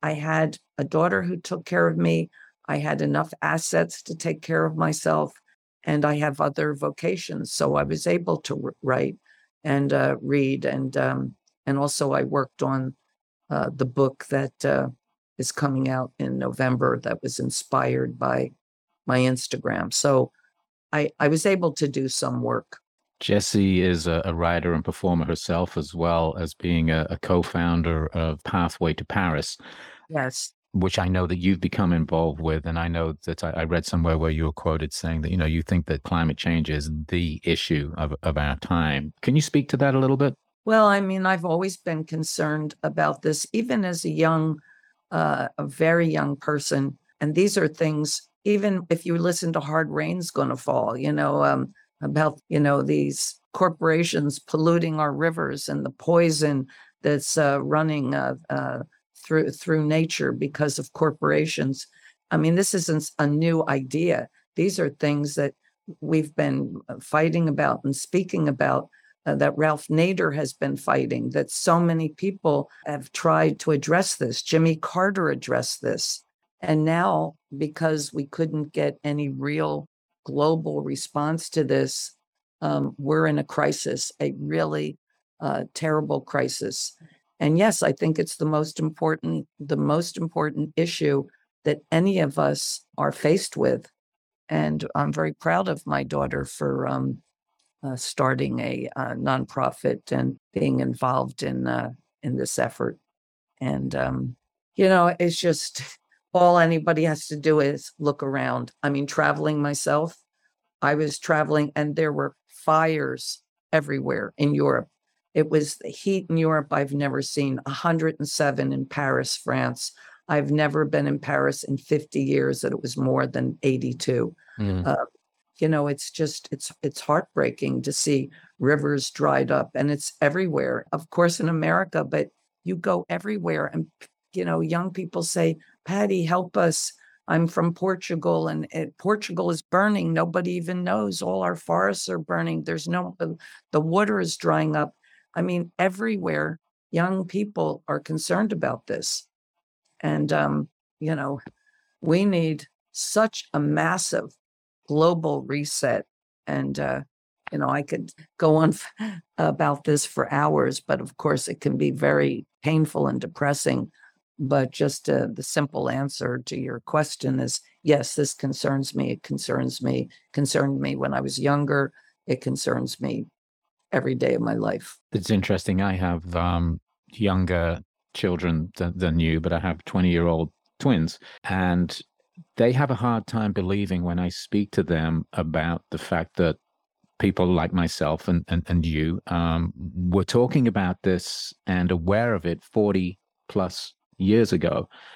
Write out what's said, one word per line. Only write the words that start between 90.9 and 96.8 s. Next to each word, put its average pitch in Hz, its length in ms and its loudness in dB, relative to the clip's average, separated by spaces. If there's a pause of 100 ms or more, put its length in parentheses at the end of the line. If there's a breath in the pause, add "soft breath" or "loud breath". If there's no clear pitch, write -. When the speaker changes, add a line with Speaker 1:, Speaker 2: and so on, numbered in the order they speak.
Speaker 1:
that 151 160 0 (100)
any 185 300 4
of 143 180 0
us 143 480 0 (120)
are 143 160 0
faced 170 420 0
with. 123 340 0 (600)
And 156 440 0
I'm 147 200 0
very 156 200 -2
proud 175 360 0
of 147 180 -6
my 143 160 -2
daughter 139 400 -2
for, 69 440 -2